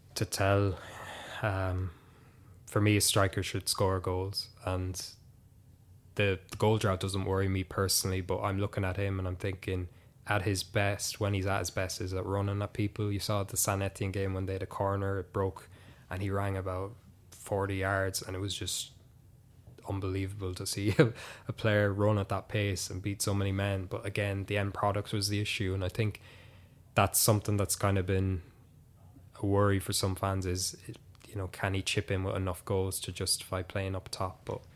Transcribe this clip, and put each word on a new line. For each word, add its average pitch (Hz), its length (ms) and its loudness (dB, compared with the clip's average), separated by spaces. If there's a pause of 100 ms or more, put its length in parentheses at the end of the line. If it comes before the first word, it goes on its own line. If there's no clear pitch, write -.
(160)
to - 100 0
tell. 101 540 2 (640)
Um, 92 480 0 (760)
for - 160 0
me, 104 160 6
a 98 40 4
striker 98 400 4
should - 280 -4
score 95 320 2
goals, 95 480 -4 (160)
and 92 300 -2 (1200)
the, 98 240 2 (100)
the - 80 -12
goal 110 200 4
drought 95 220 2
doesn't 95 240 -2
worry 95 240 2
me 95 160 0
personally, 95 560 0
but 92 220 -2
I'm 98 180 0
looking 101 240 -2
at 90 140 -2
him 98 200 -2
and 92 100 -2
I'm 90 100 -4
thinking, 92 500 -4 (400)
at - 140 2
his 95 220 0
best, - 580 -2
when 101 120 2
he's 95 120 0
at 98 140 2
his 92 100 -2
best, 92 320 -4
is 92 120 -4
at 95 120 -4
running 101 360 0
at 101 120 -6
people. 104 380 -2
You 101 80 -2
saw 101 240 0
the - 120 -8
San 98 260 2
Etienne 98 300 -2
game 98 220 0
when 95 140 -2
they 95 60 -2
had 95 100 -4
a - 20 -8
corner, 98 540 0
it 90 120 -8
broke, 95 380 -2 (400)
and 92 120 -6
he 101 100 -2
ran 98 260 0
about 95 360 -4 (380)
forty 101 440 -2
yards, 95 460 2
and 95 140 -8
it 92 40 -4
was 98 160 -4
just - 360 -6 (960)
unbelievable 95 680 -4
to 98 100 -8
see 101 300 0
<laughs> - 40 2
a, 117 140 6 (340)
a 110 60 -4
player 104 400 4
run 104 240 4
at 98 120 -2
that 98 180 -4
pace 101 420 -2
and 95 140 -6
beat 101 180 -4
so 104 120 0
many 98 180 2
men. 98 340 0
But 110 200 -6
again, 98 400 -2
the 101 120 0
end 101 160 0
product 101 400 0
was 101 160 0
the 104 100 0
issue, 101 340 0
and 95 120 0
I 90 40 0
think 107 320 -2 (720)
that's 101 240 6
something 104 360 6
that's 98 200 2
kind 98 220 4
of 95 100 2
been 95 340 2 (1000)
a 107 40 0
worry 101 340 6
for 98 140 -4
some 95 220 2
fans 95 300 0
is, 92 300 -2 (520)
you - 80 -10
know, 95 140 -4
can 98 260 0
he 95 80 0
chip - 260 -2
in 95 140 0
with 101 120 -2
enough 95 300 -2
goals 95 360 0
to 95 100 -8
justify 92 500 -4
playing 95 340 -4
up 92 140 -8
top? - 360 -6
But - 160 -6 (140)